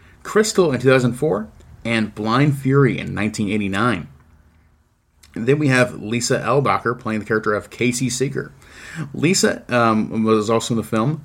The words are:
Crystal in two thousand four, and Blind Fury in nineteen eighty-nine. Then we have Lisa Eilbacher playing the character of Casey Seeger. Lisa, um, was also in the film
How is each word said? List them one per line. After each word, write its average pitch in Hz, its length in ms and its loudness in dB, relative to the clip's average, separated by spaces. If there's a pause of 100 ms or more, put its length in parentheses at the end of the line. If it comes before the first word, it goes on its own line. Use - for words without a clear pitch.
(240)
Crystal 190 500 2
in 123 80 -2
two 131 80 4
thousand 127 240 4
four, 190 340 -2 (380)
and 113 280 -2
Blind 127 440 2
Fury 131 420 2
in 92 140 -8
nineteen 104 360 -4
eighty-nine. 101 600 -2 (1300)
Then 123 220 0
we 151 120 0
have 127 320 2
Lisa 117 400 -2
Eilbacher 117 580 0
playing 110 220 -4
the 98 40 -10
character 110 280 0
of 98 160 -4
Casey 123 400 -2
Seeger. 131 420 -4 (640)
Lisa, - 500 0 (100)
um, 113 520 2
was 110 240 2
also 113 240 0
in 113 40 0
the 107 60 -2
film 117 420 -2